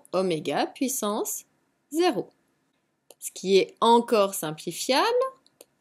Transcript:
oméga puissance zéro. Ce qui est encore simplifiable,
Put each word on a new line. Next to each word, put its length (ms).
oméga 540
puissance 800
zéro. 380
Ce 140
qui 240
est 240
encore 540
simplifiable, 720